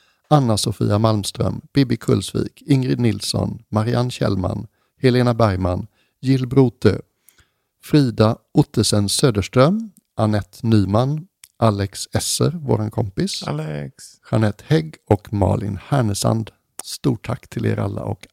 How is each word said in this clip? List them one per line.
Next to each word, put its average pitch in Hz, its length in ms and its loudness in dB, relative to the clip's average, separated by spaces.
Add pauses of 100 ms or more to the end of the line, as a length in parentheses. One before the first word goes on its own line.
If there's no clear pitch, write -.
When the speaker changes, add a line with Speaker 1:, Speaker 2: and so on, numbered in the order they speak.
(280)
Speaker 1:
Anna-Sofia 113 680 2
Malmström, 107 600 -2 (140)
Bibi 120 220 2
Kullsvik, - 720 -2
Ingrid 131 340 0
Nilsson, 107 680 -2
Marianne 120 400 0
Kjellman, 104 560 -4 (360)
Helena 123 320 2
Bergman, 92 520 0 (340)
Jill 131 260 0
Brote, 123 540 2 (840)
Frida 117 540 2 (180)
Ottesen 107 540 2
Söderström, 143 840 2 (260)
Anette 107 500 -2
Nyman, 113 600 2 (380)
Alex 101 480 -2
Esser, - 380 -2
våran 117 400 -2
kompis. - 520 -6
Speaker 2:
Alex. 147 640 -8 (260)
Speaker 1:
Jeanette 110 360 0
Hägg 156 280 -2 (120)
och - 260 0
Malin 101 460 0 (100)
Härnesand. 113 640 -2 (340)
Stort - 420 -4
tack - 220 -8
till 110 180 -6
er 107 120 -2
alla 104 240 -4
och 104 300 -8